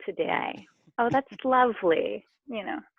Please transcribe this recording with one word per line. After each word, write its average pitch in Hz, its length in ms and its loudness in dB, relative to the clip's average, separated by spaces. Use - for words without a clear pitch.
today? - 600 -4
Oh, 233 140 2
that's 277 160 0
lovely. 214 800 2
You 226 180 -10
know, 190 140 -6